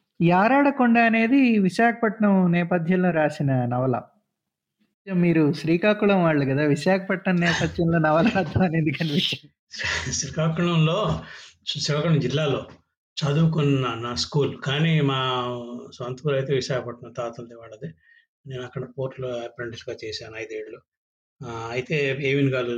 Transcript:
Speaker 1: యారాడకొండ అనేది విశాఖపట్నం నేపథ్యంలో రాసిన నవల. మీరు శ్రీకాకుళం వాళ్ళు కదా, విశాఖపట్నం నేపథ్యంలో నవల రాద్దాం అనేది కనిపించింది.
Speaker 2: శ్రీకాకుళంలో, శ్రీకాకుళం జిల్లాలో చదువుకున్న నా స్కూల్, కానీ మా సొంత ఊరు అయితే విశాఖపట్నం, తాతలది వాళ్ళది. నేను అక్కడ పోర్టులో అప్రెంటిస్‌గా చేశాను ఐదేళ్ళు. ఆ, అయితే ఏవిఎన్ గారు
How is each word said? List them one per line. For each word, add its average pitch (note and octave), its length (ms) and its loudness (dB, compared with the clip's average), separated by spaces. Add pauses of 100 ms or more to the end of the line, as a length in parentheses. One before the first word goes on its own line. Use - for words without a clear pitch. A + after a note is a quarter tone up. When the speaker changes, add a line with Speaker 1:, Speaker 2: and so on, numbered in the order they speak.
(200)
Speaker 1:
యారాడకొండ A#3+ 800 4
అనేది A3+ 420 4 (180)
విశాఖపట్నం A3 760 2 (180)
నేపథ్యంలో F3 580 2
రాసిన D3+ 420 0 (140)
నవల. B2 300 0 (1080)
మీరు F3 360 2 (100)
శ్రీకాకుళం G3+ 720 2
వాళ్ళు D#3 240 2
కదా, C3+ 200 0
విశాఖపట్నం F#3 760 0
నేపథ్యంలో E3+ 580 0
నవల D#3 300 4
రాద్దాం F#3 360 0
అనేది D#3+ 280 0
కనిపించింది. D3+ 560 -4 (640)
Speaker 2:
శ్రీకాకుళంలో, E3 840 0 (680)
శ్రీకాకుళం D3+ 540 0
జిల్లాలో B2+ 400 -2 (560)
చదువుకున్న D3 800 2
నా A#2 200 -8
స్కూల్, B2 460 -2
కానీ D3+ 400 0
మా C#3 180 2 (760)
సొంత B2+ 280 -10
ఊరు D3 160 0
అయితే C3 180 -2
విశాఖపట్నం, A#2+ 580 -4
తాతలది A#2 440 -10
వాళ్ళది. A2+ 320 -16 (580)
నేను B2+ 180 -12
అక్కడ B2 260 -10
పోర్టులో C3 380 -8 (100)
అప్రెంటిస్‌గా A#2 580 -12
చేశాను A2 400 -12
ఐదేళ్ళు. A2 420 -12 (640)
ఆ, B2 80 -14 (220)
అయితే B2+ 260 -4 (260)
ఏవిఎన్ C3+ 280 2
గారు B2 280 -2